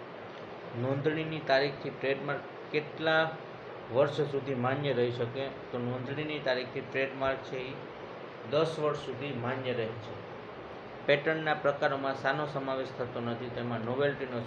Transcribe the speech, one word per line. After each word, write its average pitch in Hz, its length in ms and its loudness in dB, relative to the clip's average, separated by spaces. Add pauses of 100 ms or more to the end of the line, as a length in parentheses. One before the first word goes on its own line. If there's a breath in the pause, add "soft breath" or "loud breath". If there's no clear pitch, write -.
(800)
નોંધણીની 151 600 0
તારીખથી 139 520 2
ટ્રેડમાર્ક 139 500 0 (320)
કેટલા 160 580 4 (640)
વર્ષ 143 280 6
સુધી 139 340 0
માન્ય 135 380 2
રહી 120 180 6
શકે? 123 360 0
તો - 320 -6
નોંધણીની 135 600 -2
તારીખથી 127 420 2
ટ્રેડમાર્ક 135 580 0
છે 131 200 -6
એ 127 140 -6 (800)
દસ 156 280 4
વર્ષ 151 180 2
સુધી 135 360 -4
માન્ય 127 400 -2
રહે 113 140 0
છે. 110 400 -6 (800)
પેટર્નના 156 480 4
પ્રકારોમાં 139 680 2
શાનો 147 240 2
સમાવેશ 135 420 -2 (100)
થતો 123 220 -4
નથી? 117 280 -2
તેમાં 120 320 -2
નોવેલ્ટીનો 131 680 2